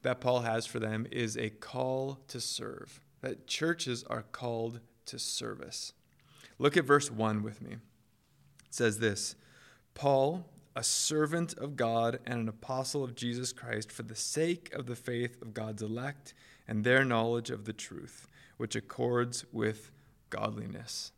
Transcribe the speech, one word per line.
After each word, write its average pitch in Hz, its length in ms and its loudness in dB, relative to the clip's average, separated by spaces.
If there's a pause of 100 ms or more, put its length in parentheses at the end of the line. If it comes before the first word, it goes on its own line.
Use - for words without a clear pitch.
that 123 180 2
Paul 123 220 4
has 113 240 2
for - 140 -6
them 110 300 -2
is 113 280 -2
a 110 120 -2
call 131 760 -4
to 120 140 -10
serve, - 580 -8 (220)
that - 260 -6
churches 156 560 0
are 113 200 -4
called 117 580 -4 (240)
to - 120 -10
service. - 760 -6 (640)
Look 143 180 4
at 170 80 8
verse 143 260 6
one 110 320 2
with 107 200 -8
me. - 140 -10
It 117 40 -14 (920)
says 110 280 2
this, 104 380 0 (560)
"Paul, 139 520 4 (300)
a 123 80 -4
servant 156 760 2
of 139 180 -6
God 117 500 4
and 120 140 -2
an 110 80 0
apostle 131 560 -2
of 123 120 -6
Jesus 120 360 -2
Christ, 110 400 -6
for 123 120 -10
the 113 120 -10
sake 170 560 -2
of - 140 -6
the 120 100 -4
faith 123 460 -4
of 110 120 -12
God's 110 280 -4
elect 120 520 -6 (340)
and 107 160 0
their 127 200 8
knowledge 117 460 2
of 104 160 -6
the 110 80 -4
truth, - 540 -12 (280)
which 113 220 -4
accords 123 720 0
with 110 400 -2 (380)
godliness." 107 880 -6